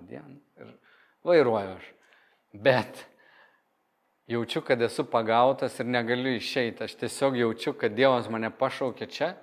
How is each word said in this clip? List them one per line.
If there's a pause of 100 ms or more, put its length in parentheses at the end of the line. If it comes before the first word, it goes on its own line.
dieną." (200)
Ir (560)
vairuoju
aš. (640)
Bet (1200)
jaučiu,
kad
esu
pagautas
ir
negaliu
išeiti.
Aš
tiesiog
jaučiu,
kad
Dievas
mane
pašaukė
čia,